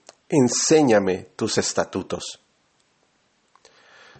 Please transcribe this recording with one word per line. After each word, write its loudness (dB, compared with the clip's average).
Enséñame 2
tus -4
estatutos". -6